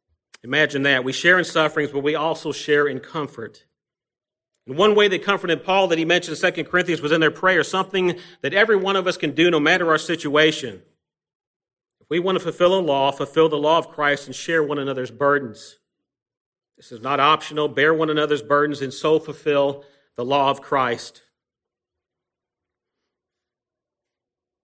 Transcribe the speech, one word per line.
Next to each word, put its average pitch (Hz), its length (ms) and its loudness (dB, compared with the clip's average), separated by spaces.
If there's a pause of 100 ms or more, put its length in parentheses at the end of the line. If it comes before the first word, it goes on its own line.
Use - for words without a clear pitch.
(440)
Imagine 143 400 0
that. 135 180 2
We 131 100 -4
share 175 240 2
in 175 80 0
sufferings, 156 460 -2
but 135 140 -6
we 151 100 0
also 156 380 -4
share 147 340 0
in 131 140 -6
comfort. - 640 -10 (1000)
And 135 120 -6
one 208 160 4
way 208 140 4
they 185 100 0
comforted 185 460 -2
Paul 190 240 2
that 165 100 0
he 165 60 -2
mentioned 165 320 0
in - 40 -10
Second 175 260 -2
Corinthians 175 340 0
was 147 100 -4
in 165 100 2
their 151 100 2
prayer, 175 340 0
something 185 520 -2 (260)
that 139 120 -6
every 214 220 4
one 190 180 0
of 185 120 -2
us 180 100 0
can 147 180 -4
do 175 160 4
no 165 80 4
matter 165 320 2
our 156 80 4
situation. 151 840 0 (1160)
If - 100 -20
we 165 120 -2
want 185 160 0
to - 40 -2
fulfill 180 380 2
a - 20 0
law, 139 300 0
fulfill 156 380 2
the 151 80 -2
law 151 220 2
of 160 100 -4
Christ 143 380 -2
and 131 100 -14
share 165 260 -2
one 143 160 -4
another's 131 320 -6
burdens. 139 680 -2 (960)
This - 160 -20
is 110 80 -16
not 135 180 -4
optional. 151 500 0
Bear 139 240 2
one 156 180 0
another's 151 320 0
burdens 143 380 0
and 131 140 -6
so 156 240 2
fulfill 143 640 -2 (320)
the 120 100 -6
law 139 260 2
of 135 120 -4
Christ. 123 600 -4 (3500)